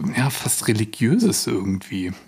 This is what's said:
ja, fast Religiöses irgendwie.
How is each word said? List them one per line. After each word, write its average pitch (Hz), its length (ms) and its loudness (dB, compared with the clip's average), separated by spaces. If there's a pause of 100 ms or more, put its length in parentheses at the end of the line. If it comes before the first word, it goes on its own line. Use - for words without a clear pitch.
(160)
ja, 127 140 2
fast - 380 -2
Religiöses 117 800 2
irgendwie. 95 640 -2 (140)